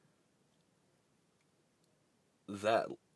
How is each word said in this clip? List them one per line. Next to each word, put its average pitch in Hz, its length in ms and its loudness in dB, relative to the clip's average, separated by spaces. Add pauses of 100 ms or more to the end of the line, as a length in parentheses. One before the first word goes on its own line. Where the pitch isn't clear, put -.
(2500)
that 101 380 2 (300)